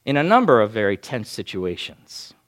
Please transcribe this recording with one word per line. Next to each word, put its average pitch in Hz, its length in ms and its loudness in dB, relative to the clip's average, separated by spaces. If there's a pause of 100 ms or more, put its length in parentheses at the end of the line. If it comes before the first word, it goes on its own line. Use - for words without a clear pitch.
in 139 140 -2
a 143 60 2
number 180 380 4
of 107 100 0
very 101 260 0
tense - 320 -10
situations. - 1040 -10 (140)